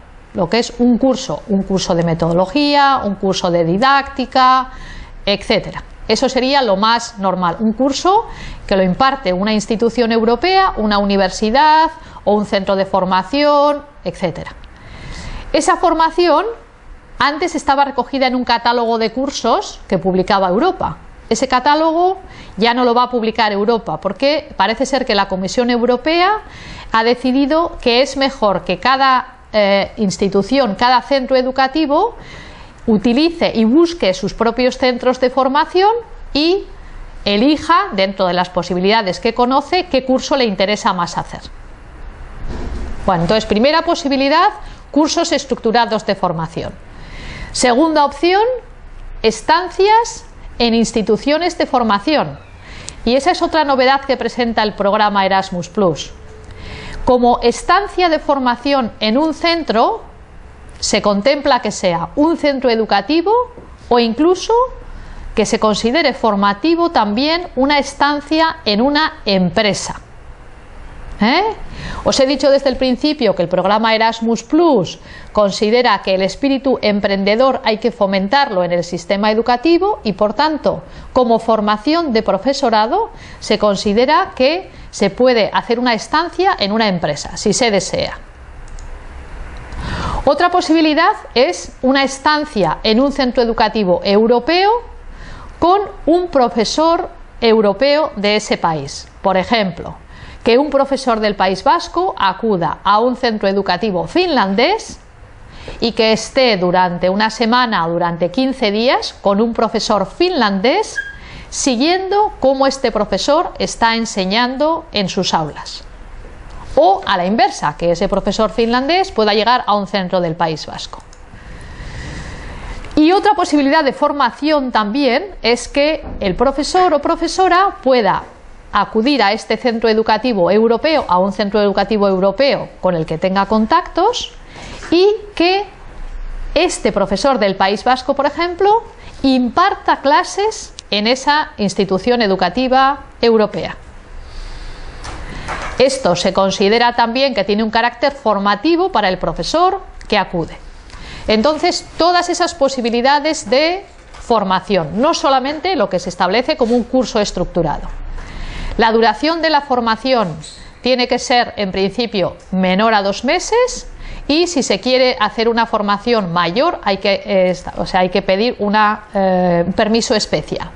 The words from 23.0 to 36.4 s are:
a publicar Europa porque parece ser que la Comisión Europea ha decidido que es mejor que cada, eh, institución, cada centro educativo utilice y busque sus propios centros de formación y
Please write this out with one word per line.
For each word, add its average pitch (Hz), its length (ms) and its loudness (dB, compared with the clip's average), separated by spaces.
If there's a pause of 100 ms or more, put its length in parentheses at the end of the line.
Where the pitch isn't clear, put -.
a 240 60 -4
publicar 220 420 0
Europa 208 480 0
porque 269 560 -2
parece 226 300 0
ser 254 200 -2
que 226 80 0
la 196 140 2
Comisión 190 420 -2
Europea 311 720 2 (500)
ha 226 140 2
decidido 262 760 0
que 240 220 4
es 269 140 -4
mejor 226 480 0
que 180 160 -4
cada, 262 560 2 (160)
eh, 196 440 2
institución, 202 800 0
cada 240 260 2
centro 262 360 0
educativo 269 800 0 (720)
utilice 240 680 2
y 220 100 2
busque 269 500 4
sus 185 200 -6
propios 247 420 0
centros 254 440 0
de 254 100 2
formación 294 600 2 (420)
y 339 320 0 (600)